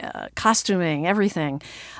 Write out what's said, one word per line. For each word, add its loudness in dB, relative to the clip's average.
uh, -8
costuming, 2
everything. 0